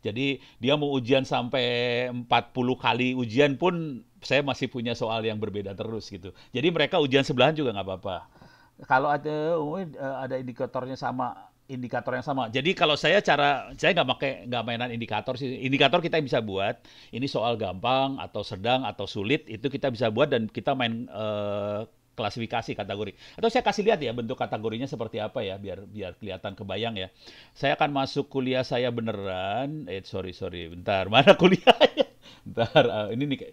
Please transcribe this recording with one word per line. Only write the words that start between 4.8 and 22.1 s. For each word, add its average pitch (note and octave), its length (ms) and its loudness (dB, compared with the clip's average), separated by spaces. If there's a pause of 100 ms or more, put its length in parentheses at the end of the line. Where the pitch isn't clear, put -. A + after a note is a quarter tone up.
soal A2 320 -2
yang G#2+ 160 -2
berbeda G2+ 320 -6
terus G#2+ 360 -8
gitu. F#2 240 -12 (200)
Jadi B2 160 2
mereka E3 320 2
ujian C#3 240 2
sebelahan D3 320 4
juga C3 160 -2
nggak F#2+ 160 -6
apa-apa. F#2 280 -6 (680)
Kalau C#3 240 2
ada, D3+ 480 0
eh, D3+ 640 -6
ada C3 160 -4
indikatornya B2+ 560 -6
sama, B2 560 -6 (160)
indikator B2 480 -4
yang B2+ 80 -2
sama. C3+ 280 -2
Jadi C3+ 280 2
kalau D#3 160 4
saya C#3+ 320 4
cara, C#3 480 2
saya D#3 240 2
nggak C3 200 2
pakai, C#3 140 -2 (140)
nggak A#2+ 200 -4
mainan A#2+ 280 -4
indikator A#2 400 -4
sih. C3 320 -6
Indikator C3+ 320 4
kita E3 240 2
bisa B2+ 240 0
buat, G2 360 -2 (280)
ini A#2+ 160 -6
soal A#2+ 320 0
gampang A#2 640 -2
atau G2 240 -8
sedang A#2+ 400 0
atau G2+ 240 -6
sulit, A2+ 400 -2
itu A2 160 -10
kita B2+ 240 -2
bisa A2+ 240 0
buat C#3 160 4
dan A#2 160 2
kita C3 320 -2
main, A#2 320 -2
eh, G#2 800 -4 (280)